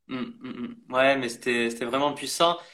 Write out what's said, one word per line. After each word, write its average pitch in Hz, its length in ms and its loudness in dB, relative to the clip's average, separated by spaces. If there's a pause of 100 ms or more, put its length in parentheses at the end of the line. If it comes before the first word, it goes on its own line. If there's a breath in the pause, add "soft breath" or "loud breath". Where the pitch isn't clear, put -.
Hmm, 131 80 -8 (260)
hmm, 123 340 -10 (140)
hmm. 123 40 -6
Ouais, 135 240 6
mais 127 120 -2
c'était, 117 400 0
c'était 117 160 -4
vraiment 135 280 0
puissant. 170 440 2 (160 loud breath)